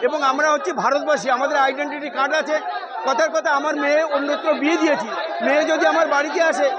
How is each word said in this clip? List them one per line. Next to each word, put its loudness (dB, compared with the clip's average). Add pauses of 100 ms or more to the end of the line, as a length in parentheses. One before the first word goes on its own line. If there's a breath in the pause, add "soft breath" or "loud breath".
এবং -2 (120)
আমরা 0
হচ্ছে -2 (100)
ভারতবাসী, 0 (100)
আমাদের 0
আইডেন্টিটি -4
কার্ড 0
আছে। -2 (520)
কথার 2
কথা, 0 (100)
আমার -2
মেয়ে 2 (140)
অন্যত্র -2 (140)
বিয়ে 2
দিয়েছি, 2 (380)
মেয়ে 2
যদি 2
আমার 2
বাড়িতে 0 (120)
আসে 0 (120)